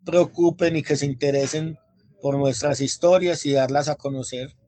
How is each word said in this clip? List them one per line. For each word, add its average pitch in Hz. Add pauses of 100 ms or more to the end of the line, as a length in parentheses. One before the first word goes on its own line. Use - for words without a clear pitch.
preocupen 170
y 147
que 151
se 143
interesen 143 (440)
por 139
nuestras 139
historias 175
y 143
darlas 139
a 147
conocer. 131 (120)